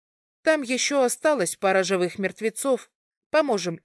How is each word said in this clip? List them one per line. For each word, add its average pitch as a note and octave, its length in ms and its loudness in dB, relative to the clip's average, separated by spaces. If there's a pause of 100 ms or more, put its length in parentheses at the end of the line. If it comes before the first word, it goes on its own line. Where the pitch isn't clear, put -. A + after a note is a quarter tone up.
(420)
Там D#4 200 2
ещё B3+ 400 0
осталась B3 540 0
пара F#3+ 260 2
живых F3+ 380 -2
мертвецов, G#3+ 680 -2 (420)
поможем G#3 540 -2